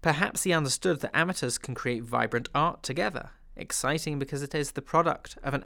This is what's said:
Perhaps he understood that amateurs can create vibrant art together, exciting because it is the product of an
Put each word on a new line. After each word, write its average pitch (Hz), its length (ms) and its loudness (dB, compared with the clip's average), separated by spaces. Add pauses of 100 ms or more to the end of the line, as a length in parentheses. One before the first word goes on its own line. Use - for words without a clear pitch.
Perhaps 160 420 0
he 185 80 2
understood 160 500 2
that - 140 -4
amateurs 143 440 0
can 127 160 -6
create 120 280 -2
vibrant 120 520 2
art 156 260 2
together, - 480 -2 (260)
exciting 151 600 -2
because 135 240 -4
it 143 140 -6
is 147 160 0
the 147 100 -6
product - 640 2
of 139 100 0
an 139 120 -2